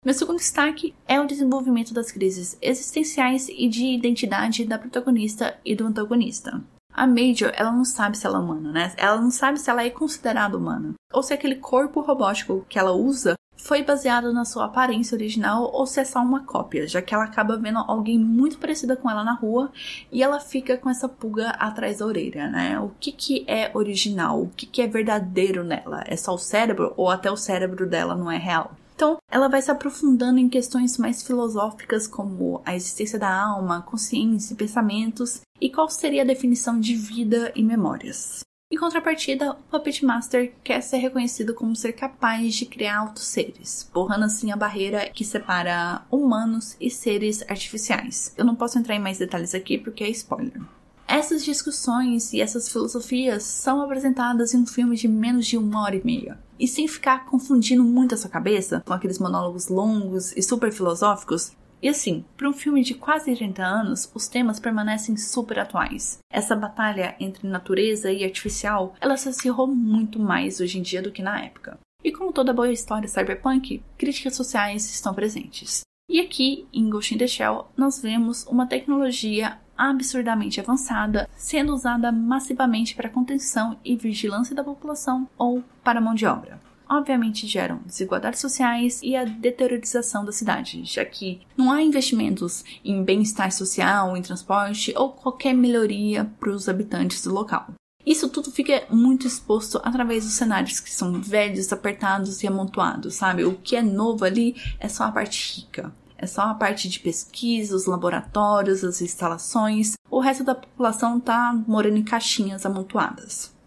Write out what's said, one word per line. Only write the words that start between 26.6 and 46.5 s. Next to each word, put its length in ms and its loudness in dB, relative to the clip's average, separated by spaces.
ou 140 2
até 180 0
o 80 0
cérebro 520 -2
dela 260 0
não 160 -4
é 80 -2
real? 380 -2
Então, 220 2
ela 200 4
vai 120 4
se 120 0
aprofundando 680 4
em 100 6
questões 500 2
mais 240 0
filosóficas 840 -2
como 580 -4
a 120 -4
existência 420 -4
da 160 0
alma, 480 0
consciência 720 -2
e 20 -12
pensamentos, 840 -2
e 80 2
qual 200 2
seria 340 0
a 40 4
definição 520 2
de 160 2
vida 600 0
e 80 4
memórias. 800 -2
Em 60 -2
contrapartida, 720 0
o 60 -8
Puppet 340 -2
Master 480 2
quer 180 0
ser 180 -2
reconhecido 560 -2
como 200 -2
ser 200 -4
capaz 600 0
de 120 -4
criar 360 -2
outros 240 -8
seres, 640 -6
borrando 340 0
assim 260 -2
a 40 -4
barreira 540 -2
que 140 -6
separa 840 -2
humanos 720 0